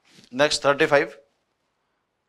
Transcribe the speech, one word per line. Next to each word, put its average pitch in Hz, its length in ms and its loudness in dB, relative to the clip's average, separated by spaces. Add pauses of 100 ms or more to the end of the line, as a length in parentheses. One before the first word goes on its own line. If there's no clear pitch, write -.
(320)
नेक्स्ट 147 320 -2
थर्टी 143 200 2
फ़ाइव 147 200 2 (1200)